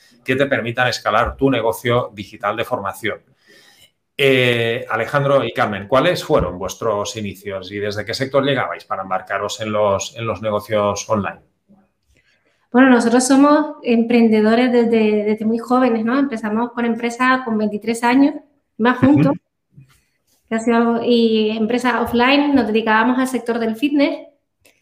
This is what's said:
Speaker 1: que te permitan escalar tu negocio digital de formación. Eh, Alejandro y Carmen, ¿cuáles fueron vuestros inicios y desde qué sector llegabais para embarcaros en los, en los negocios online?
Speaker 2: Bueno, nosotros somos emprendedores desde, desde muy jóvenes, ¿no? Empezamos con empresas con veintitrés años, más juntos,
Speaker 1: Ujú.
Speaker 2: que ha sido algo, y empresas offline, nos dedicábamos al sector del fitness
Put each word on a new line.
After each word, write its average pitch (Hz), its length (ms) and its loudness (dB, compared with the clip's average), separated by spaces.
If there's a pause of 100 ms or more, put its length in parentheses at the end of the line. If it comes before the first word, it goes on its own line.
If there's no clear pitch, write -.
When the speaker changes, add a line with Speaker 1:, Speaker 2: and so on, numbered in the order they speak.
(240)
Speaker 1:
que 131 140 -2
te 139 80 0
permitan 123 420 -2
escalar 113 480 -2
tu 135 160 0
negocio 120 640 -2
digital 104 420 -8
de 113 80 -6
formación. 98 580 -6 (920)
Eh, 123 760 2
Alejandro 139 540 0
y 117 80 -6
Carmen, 104 360 -4
¿cuáles 160 360 0
fueron 92 340 0
vuestros 101 600 -6
inicios 98 540 -10
y 101 80 -8
desde 104 260 -6
qué 110 80 -6
sector 135 300 -2
llegabais 107 420 -4
para 98 160 -8
embarcaros 98 580 -6
en 110 120 -6
los, 104 440 0
en 117 100 -8
los 107 160 -6
negocios 104 680 -2
online? 98 320 -4 (1300)
Speaker 2:
Bueno, 262 180 6
nosotros 240 380 2
somos 294 540 4
emprendedores 233 880 2
desde, 220 520 2
desde 214 220 -2
muy 226 120 0
jóvenes, 233 480 0
¿no? 247 120 0
Empezamos 226 540 -2
con 233 140 -4
empresas 233 580 -2
con 220 140 -4
veintitrés 214 460 -4
años, 277 320 4 (420)
más 247 220 0
juntos, 185 340 4
Speaker 1:
Ujú. - 520 -16 (600)
Speaker 2:
que 226 80 -6
ha 226 40 -2
sido 233 180 0
algo, 233 260 2
y 226 460 4
empresas 226 460 -2
offline, 269 600 2
nos 233 120 4
dedicábamos 220 520 2
al 262 80 0
sector 233 320 -4
del 220 160 -4
fitness 294 520 0 (540)